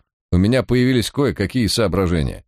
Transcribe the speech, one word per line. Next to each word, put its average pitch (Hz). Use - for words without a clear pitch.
у 87
меня 113
появились 123
кое-какие 113
соображения. 87